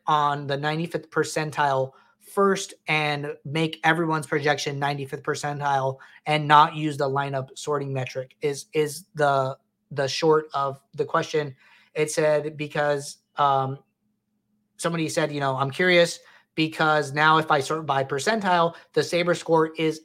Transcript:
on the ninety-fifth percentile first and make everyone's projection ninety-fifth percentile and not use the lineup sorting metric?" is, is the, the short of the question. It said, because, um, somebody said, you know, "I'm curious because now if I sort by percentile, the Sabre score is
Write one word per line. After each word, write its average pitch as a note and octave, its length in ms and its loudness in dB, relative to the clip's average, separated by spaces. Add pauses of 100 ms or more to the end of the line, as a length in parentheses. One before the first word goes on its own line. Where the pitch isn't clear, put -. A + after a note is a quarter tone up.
on D3 400 0
the C#3 100 -4
ninety-fifth D#3 540 -4
percentile C#3+ 840 -2 (280)
first G3 540 -2 (140)
and D3 560 -2
make D#3 400 -2
everyone's D#3+ 420 0
projection C#3+ 520 -2
ninety-fifth C#3+ 440 -6
percentile C#3 760 -2 (280)
and D3+ 220 0
not D#3 280 8
use D3+ 200 -2
the C#3 120 0
lineup C#3 480 -4
sorting C#3 360 -4
metric?" C3 480 -8
is, C#3+ 320 -4
is D3+ 320 -2 (100)
the, C#3 420 2 (340)
the C#3 180 -2
short D#3 460 2
of C#3 260 -4 (140)
the C#3+ 100 -2
question. D3+ 500 -2 (400)
It D#3 160 -2
said, D3+ 460 0
because, D3 600 -4 (180)
um, C3+ 420 2 (1000)
somebody E3 320 -2
said, D3+ 240 0
you D3 80 -4
know, C3+ 160 0
"I'm C3+ 140 -2
curious F3 500 4 (340)
because D#3 580 0
now D#3 260 6
if D#3 120 0
I D3+ 100 4
sort D#3 260 -4
by C#3 180 0
percentile, E3+ 720 0 (180)
the D3+ 100 2
Sabre E3+ 320 0
score D#3+ 420 2
is D#3 280 0